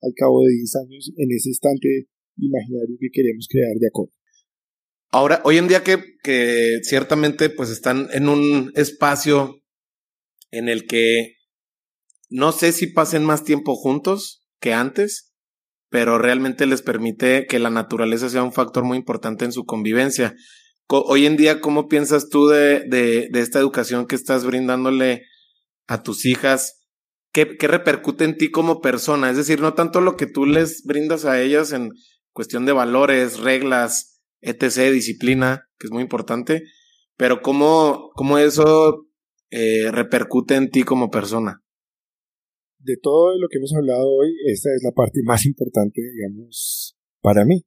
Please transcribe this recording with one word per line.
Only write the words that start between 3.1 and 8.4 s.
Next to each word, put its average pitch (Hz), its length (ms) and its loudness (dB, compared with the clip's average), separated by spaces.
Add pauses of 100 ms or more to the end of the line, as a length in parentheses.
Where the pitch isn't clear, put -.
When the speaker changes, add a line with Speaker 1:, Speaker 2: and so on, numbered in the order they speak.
Speaker 1:
queremos 117 360 -2
crear 117 300 0
de 117 80 0
Acor. - 240 -4 (1000)
Speaker 2:
Ahora, 143 340 2
hoy 156 140 6
en 175 100 2
día 185 140 4
que, 185 160 2 (240)
que 120 600 0
ciertamente, 151 680 0
pues, 131 200 -8
están 127 420 -4
en 139 160 0
un 147 460 2